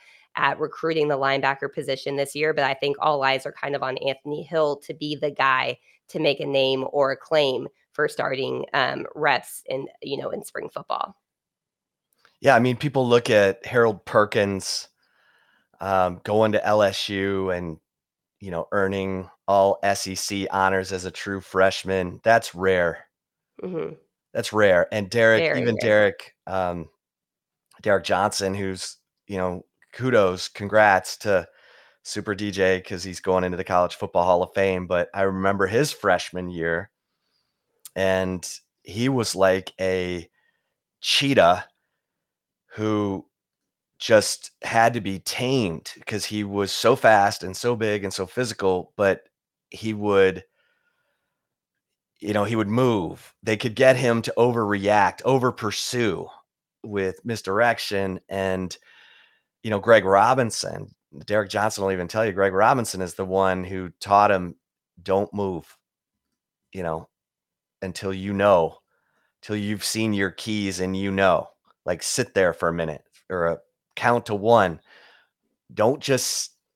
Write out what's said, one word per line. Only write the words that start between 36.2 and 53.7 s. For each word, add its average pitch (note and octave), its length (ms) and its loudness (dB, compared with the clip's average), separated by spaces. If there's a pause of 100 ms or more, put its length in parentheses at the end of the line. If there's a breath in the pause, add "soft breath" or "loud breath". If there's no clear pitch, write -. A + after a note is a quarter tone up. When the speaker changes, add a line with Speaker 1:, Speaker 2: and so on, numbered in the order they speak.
Speaker 2:
year, E2+ 420 -6 (1040)
and F#2 500 -2 (380)
he A#2 240 -4
was B2 280 -2
like F#2+ 440 2
a F2+ 500 -4 (680)
cheetah G2 680 2 (1080)
who G#2 520 -2 (720)
just - 520 2 (120)
had A#2 320 2
to A#2+ 40 -4
be F#2+ 200 -6
tamed B2 760 -4 (120)
'cause G#2 200 -6
he G#2+ 180 -4
was G2 300 -2
so A#2+ 240 4
fast G2+ 440 4
and F#2 140 -8
so A#2+ 220 -2
big G#2 260 -2
and G2 100 -6
so F#2 120 -4
physical, G2 720 -2
but G2 320 0 (400)
he A2 240 -8
would, G2 500 2 (1800)
you G#2 140 -6
know, G#2 100 2
he A2+ 140 -2
would G#2 100 0
move. A2 760 0
They A2 140 0
could G#2+ 200 -6